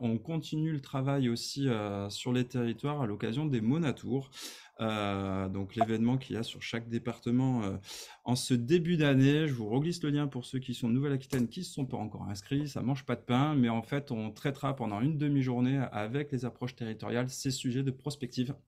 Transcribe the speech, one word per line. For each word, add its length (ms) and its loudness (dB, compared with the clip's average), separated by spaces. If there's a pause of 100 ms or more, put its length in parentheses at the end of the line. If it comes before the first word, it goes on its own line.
on 180 0
continue 520 -2
le 100 -2
travail 480 0
aussi, 400 0
euh, 400 0
sur 240 -4
les 140 2
territoires 560 -2
à 40 2
l'occasion 400 -2
des 140 2
Monatours. 680 2 (520)
Euh, 680 0
donc 260 -6
l'événement 400 4
qu'il 200 -4
y 20 -2
a 40 -2
sur 200 -10
chaque 260 -6
département, 760 0
euh, 140 0 (480)
en 100 2
ce 200 2
début 420 4
d'année. 500 6
Je 60 0
vous 160 -2
reglisse 340 0
le 60 0
lien 180 2
pour 200 -8
ceux 120 -6
qui 140 -4
sont 140 -4
en 40 2
Nouvelle-Aquitaine, 580 0
qui 120 -8
ne 40 -6
se 80 -10
sont 120 -4
pas 140 -4
encore 320 -6
inscrits. 380 -2
Ça 120 -6
mange 240 -2
pas 120 0
de 40 -16
pain, 340 2
mais 140 6
en 140 0
fait, 280 -4
on 200 -2
traitera 460 -2
pendant 260 -2
une 160 2
demi-journée 640 2 (100)
avec 400 -2
les 140 -2
approches 300 -6
territoriales 520 -2
ces 220 -4
sujets 320 -2
de 80 0
prospective. 640 -4 (140)